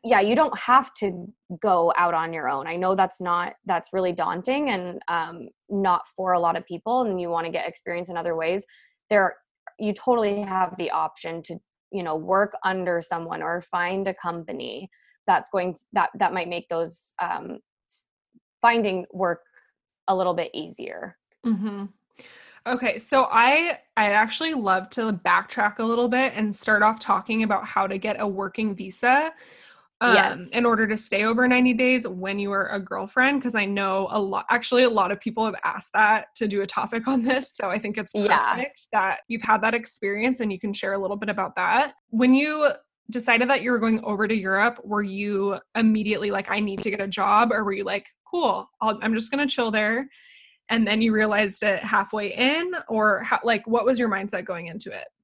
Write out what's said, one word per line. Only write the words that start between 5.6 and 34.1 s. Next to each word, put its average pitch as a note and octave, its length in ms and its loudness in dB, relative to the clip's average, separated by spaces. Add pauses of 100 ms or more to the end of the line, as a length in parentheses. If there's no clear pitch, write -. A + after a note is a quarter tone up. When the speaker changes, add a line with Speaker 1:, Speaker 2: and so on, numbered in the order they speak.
Speaker 1:
not F#3+ 340 2 (120)
for F#3 180 0
a F3 60 4
lot E3+ 160 2
of E3+ 100 -6
people, A3+ 380 -2
and F#3+ 160 -2
you F3 100 -4
wanna E3+ 220 -2
get E3+ 160 -4
experience F3 420 -8
in F3 80 -8
other E3 180 -4
ways. E3+ 300 -2 (440)
There, G3 260 4 (440)
you G#3 140 -2
totally G#3 480 0
have F#3 360 -2
the F3 140 -4
option E3 520 -4
to, F3 140 -12 (340)
you F#3+ 120 -6
know, D#3+ 120 -4
work F#3+ 480 2
under F3+ 380 -2
someone E3 400 -6
or E3+ 200 -4
find F#3 460 -2
a F#3+ 60 -4
company E3+ 760 -10 (380)
that's F3+ 220 2
going F3+ 240 -2
to, - 80 -16 (120)
that, F#3 260 0
that F3+ 140 2
might F3 160 -2
make E3+ 200 -8
those, E3 520 -6
um, - 380 -6 (300)
s-, - 160 -20 (560)
finding G#3 500 2
work F3+ 300 -2 (680)
a F#3+ 80 2
little F3+ 180 0
bit F3 200 -4
easier. - 640 -12 (280)
Speaker 2:
Mm-hmm. G3+ 400 -4 (800)
Okay, B3 320 -2
so C4 320 2
I, C#4+ 500 4 (180)
I'd G#3 160 2
actually A3+ 400 0
love G3 380 0
to A3 200 -2
backtrack F#3+ 680 0
a A3+ 40 -2
little A#3 240 0
bit B3 280 2
and G#3 200 -2
start G#3+ 260 2
off A3 180 4
talking A3 440 -2
about G#3 220 0
how G3 220 0
to G3 100 -4
get G#3 240 -4
a G#3 60 -2
working G3 460 -4
visa, B3+ 600 0 (680)
um, A#3 160 6
Speaker 1:
Yes. F#3+ 380 2
Speaker 2:
in A#3+ 120 2
order A3+ 220 4
to A3 100 -2
stay G3+ 280 -2
over A#3 220 2
ninety B3 260 6
days B3+ 340 2
when F#3+ 320 -6
you G3+ 120 -2
were G3 160 0
a G3+ 120 -4
girlfriend, G#3 640 0
'cause A#3+ 120 -4
I G3+ 100 2
know G3 460 0